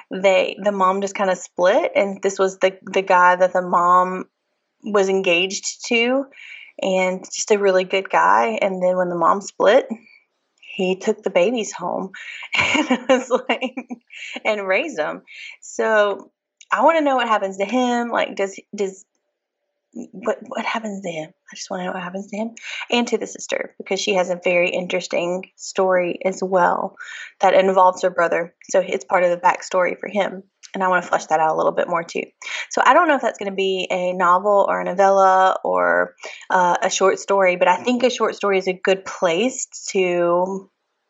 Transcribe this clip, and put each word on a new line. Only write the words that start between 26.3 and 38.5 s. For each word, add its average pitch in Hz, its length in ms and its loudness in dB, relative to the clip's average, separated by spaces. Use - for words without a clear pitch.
well 185 540 0
that 190 120 4
involves 185 480 6
her 190 100 0
brother. 170 440 -2
So 190 100 2
it's 190 240 -4
part 180 200 2
of 175 60 4
the 175 60 -2
backstory 175 640 0
for - 80 -10
him. 190 340 -4
And 190 80 -4
I 185 60 0
wanna 180 140 2
flesh - 240 -4
that 156 140 2
out 160 120 2
a 160 40 -2
little 165 160 0
bit - 160 -2
more 170 140 -2
too. - 200 -8
So - 120 -2
I 254 120 6
don't 339 120 4
know 294 100 4
if 247 40 -2
that's 233 180 -4
gonna 202 160 -6
be 190 360 -2
a 180 240 -2
novel 190 520 4
or 180 140 -2
a 175 40 -6
novella 190 800 4
or, 90 520 2
uh, 175 320 2
a 190 80 0
short 190 300 2
story, 190 380 0
but 180 120 2
I 180 80 4
think 240 260 -2
a 254 60 4
short 220 260 -2
story 202 220 0